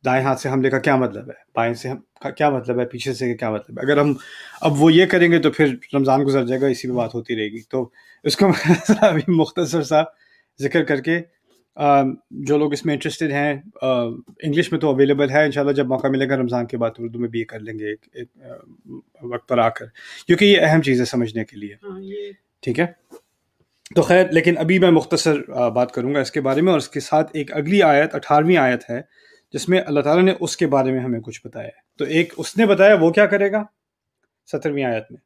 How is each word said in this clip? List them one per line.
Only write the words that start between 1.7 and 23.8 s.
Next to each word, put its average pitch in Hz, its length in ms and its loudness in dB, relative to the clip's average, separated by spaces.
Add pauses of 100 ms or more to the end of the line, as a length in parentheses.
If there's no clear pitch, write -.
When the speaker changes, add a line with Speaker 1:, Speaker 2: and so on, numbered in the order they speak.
Speaker 1:
سے 123 160 -10
ہم، 202 80 -10 (240)
کا 135 80 -8
کیا 147 200 0
مطلب 123 300 -4
ہے، 120 60 -2
پیچھے 123 280 -8
سے 120 200 -4
کیا 113 160 -6
مطلب 107 300 -8
ہے۔ 127 60 -6
اگر 143 120 4
ہم 147 160 2 (480)
اب 143 200 0
وہ 160 120 8
یہ 180 120 6
کریں 175 260 4
گے 170 80 4
تو 147 120 2
پھر 143 240 0 (180)
رمضان 135 320 2
گزر 135 200 0
جائے 127 160 -2
گا، 139 60 0
اسی 127 200 -4
پہ 123 60 -6
بات 120 220 -4
ہوتی 117 200 -6
رہے 107 120 -4
گی۔ 113 120 -12 (100)
تو 127 200 -6 (340)
اس - 140 -2
کو 196 100 4
میں 170 260 2 (140)
<laughs> 214 140 2
ابھی 175 260 2
مختصر 160 560 0
سا 156 180 2 (600)
ذکر 147 220 0
کر 139 180 -2
کے، 165 200 -2 (540)
آ، 143 260 4 (300)
جو 143 260 -2
لوگ 147 160 0
اس 139 120 -10
میں 156 80 0
interested 147 380 -6
ہیں، 143 220 -2 (280)
آ، 127 200 0 (420)
English 160 280 -2
میں 160 80 -2
تو 156 100 0
available 139 400 2
ہے، 151 160 4
انشاءاللہ 143 280 -2
جب 139 120 0
موقع 131 220 -4
ملے 131 220 -2
گا 139 80 0
رمضان 120 280 -4
کے 117 120 -10
بعد 117 180 -2
تو 117 80 -14
اردو 113 160 -12
میں 120 100 -4
بھی 117 100 -6
یہ 110 60 -6
کر 110 140 -16
لیں 110 200 -14
گے 107 60 -10
ایک، 107 280 -10
ایک، 120 140 -16 (160)
آ، 123 40 -20 (720)
وقت 120 260 -12
پر 123 100 0
آ 117 120 2
کر، 113 160 -10 (420)
کیونکہ 175 180 4
یہ 202 160 8
اہم 160 200 4
چیز 131 180 0
ہے 123 60 0
سمجھنے 113 400 -4
کے - 120 -20
لیے۔ 101 160 -14
Speaker 2:
ہاں، 190 280 -16
یہ 202 300 -14 (300)
Speaker 1:
ٹھیک 127 180 -4
ہے؟ 175 60 0 (1120)